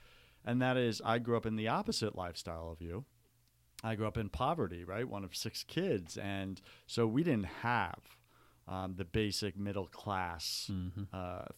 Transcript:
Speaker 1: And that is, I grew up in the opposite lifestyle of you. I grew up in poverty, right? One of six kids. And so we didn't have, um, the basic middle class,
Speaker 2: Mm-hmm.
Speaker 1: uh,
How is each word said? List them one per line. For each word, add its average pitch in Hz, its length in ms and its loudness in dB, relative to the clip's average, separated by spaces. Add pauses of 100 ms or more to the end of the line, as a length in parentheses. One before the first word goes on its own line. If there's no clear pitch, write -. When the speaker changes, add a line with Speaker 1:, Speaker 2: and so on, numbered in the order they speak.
(440)
Speaker 1:
And 123 160 4
that 127 160 6
is, 117 260 4
I 113 160 4
grew 117 180 2
up 107 80 0
in 110 100 2
the 110 140 0
opposite 156 460 0
lifestyle 82 540 -6
of 80 120 -8
you. 85 240 -4 (800)
I 113 120 0
grew 107 120 0
up 104 100 -2
in 107 120 0
poverty, 123 540 0
right? 101 240 -2
One 101 160 -4
of - 120 -8
six - 280 -4
kids. 147 540 0
And 98 420 -2 (280)
so 117 180 4
we 113 180 4
didn't 117 220 4 (160)
have, 113 380 2 (680)
um, 92 280 -4
the 92 100 -4
basic 101 500 0
middle 101 300 -2
class, 90 840 -2
Speaker 2:
Mm-hmm. 92 320 -2 (100)
Speaker 1:
uh, 90 300 -4 (140)